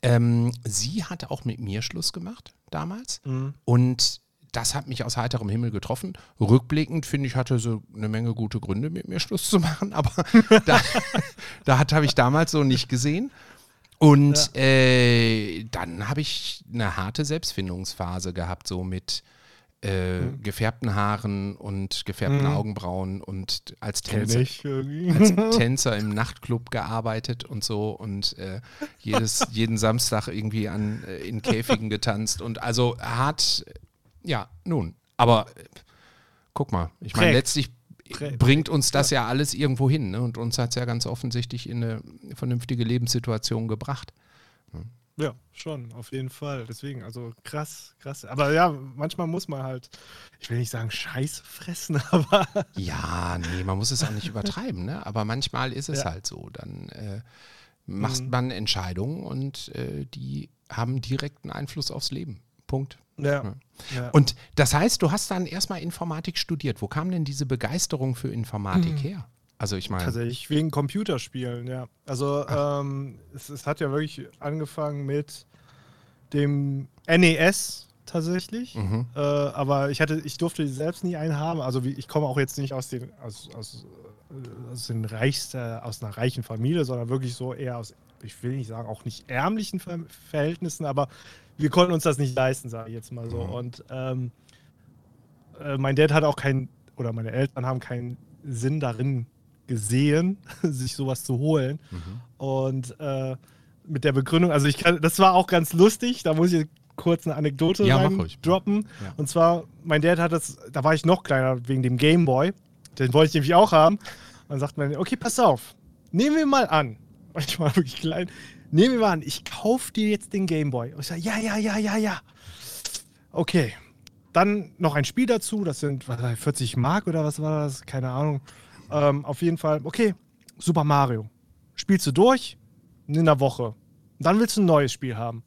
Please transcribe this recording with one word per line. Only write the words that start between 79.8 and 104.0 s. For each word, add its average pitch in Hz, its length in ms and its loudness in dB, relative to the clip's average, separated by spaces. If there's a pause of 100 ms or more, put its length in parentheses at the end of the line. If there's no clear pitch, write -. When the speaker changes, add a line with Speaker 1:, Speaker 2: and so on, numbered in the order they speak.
Speaker 2:
ich 131 100 -4
hatte, 156 240 0
ich 143 140 -10
durfte 165 280 -2
selbst 147 380 -4
nie 175 120 -2
einen 156 220 -2
haben. 160 220 -2
Also 127 240 -2
wie, 131 60 -2
ich 135 180 -10
komme 151 180 -2
auch 135 120 -2
jetzt 135 180 -2
nicht 139 160 -6
aus 131 160 -8
den, 127 240 -10 (100)
aus, 113 320 -16
aus, 113 300 -16 (460)
äh, 123 420 -16
aus 120 140 -12
den 113 180 -2
reichster-, 117 800 -4
aus 113 180 -10
einer 107 140 -10
reichen 123 260 -2
Familie, 131 440 -2
sondern 120 240 -6
wirklich 131 240 -4
so 127 180 -8
eher 123 240 -8
aus, 113 160 -12 (300)
ich - 200 -18
will 127 140 -4
nicht 120 120 -8
sagen, 113 200 -10
auch 110 160 -12
nicht - 240 -12
ärmlichen 190 500 -2
Ver-, 170 280 -10 (240)
Verhältnissen, 160 560 -4
aber 139 220 0 (500)
wir 147 100 0
konnten 180 240 6
uns 160 120 0
das 151 120 2
nicht 131 180 -2
leisten, 131 360 0
sag 113 180 -10
ich 113 60 -12
jetzt 113 180 -14
mal 117 160 -10
so. 120 160 -6
Speaker 1:
Mhm. 113 80 -8
Speaker 2:
Und, 123 380 -10
ähm, 127 400 -6 (1300)
äh, 143 140 -2
mein 135 200 0
Dad 151 160 6
hat 156 120 6
auch 147 120 4
keinen, 135 340 0 (260)
oder 117 160 -4
meine 113 200 -6
Eltern 131 340 -2
haben 127 140 -2
keinen 123 360 -8 (260)
Sinn 135 380 -4
darin 123 460 -2 (400)
gesehen, 147 720 2 (120)
<laughs> - 120 -12
sich 127 340 -2
sowas 131 260 -4
zu 123 160 -2
holen. 147 400 2 (120)
Speaker 1:
Mhm. 92 300 -12 (180)
Speaker 2:
Und, 131 600 -2
äh, 131 380 -6 (500)
mit 143 180 -6